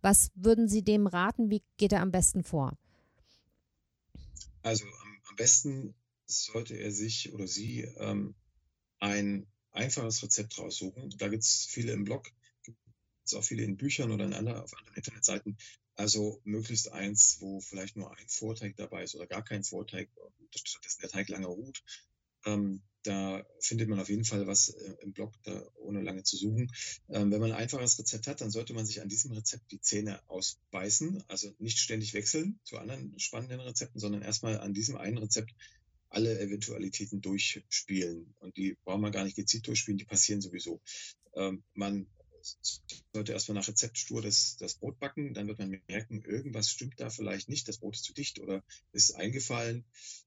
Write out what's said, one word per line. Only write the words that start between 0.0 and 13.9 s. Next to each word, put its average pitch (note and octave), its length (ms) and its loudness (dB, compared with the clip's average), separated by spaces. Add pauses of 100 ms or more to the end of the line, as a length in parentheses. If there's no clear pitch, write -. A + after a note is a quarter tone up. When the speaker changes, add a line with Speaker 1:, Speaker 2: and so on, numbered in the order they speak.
Speaker 1:
Was - 320 8
würden A3 340 8
Sie G#3 140 6
dem G#3 240 8
raten? G3 440 4
Wie G#3 120 4 (160)
geht G3+ 140 8
er G3+ 80 6
am F#3 120 4
besten F3+ 320 6
vor? C#3 340 0 (1800)
Speaker 2:
Also A2 220 2
am, - 360 -18 (100)
am G2+ 60 -16
besten C3 580 6 (320)
sollte - 480 -2
er G#2 180 -4
sich G#2+ 400 -2
oder G2 140 -4
sie, A2+ 340 -4 (180)
ähm, G#2 360 -2 (640)
ein G2+ 480 0 (240)
einfaches A#2 520 0
Rezept - 360 2
raussuchen. A2+ 600 -8
Da G2+ 100 -2
gibt's - 380 4
viele A2+ 260 -2
im G2+ 120 0
Blog, A#2 260 -4 (320)
gibt's - 720 -10
auch G#2+ 100 -4
viele A2+ 180 0
in G2+ 140 -2
Büchern C3 340 0